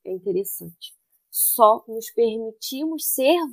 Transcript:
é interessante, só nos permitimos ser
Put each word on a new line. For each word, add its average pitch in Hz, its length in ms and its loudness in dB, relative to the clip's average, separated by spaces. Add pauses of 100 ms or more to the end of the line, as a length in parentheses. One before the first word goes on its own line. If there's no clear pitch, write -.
é 190 80 -10
interessante, 185 840 -8 (360)
só - 580 4
nos 220 240 -12
permitimos 233 1000 -4
ser 285 260 4 (120)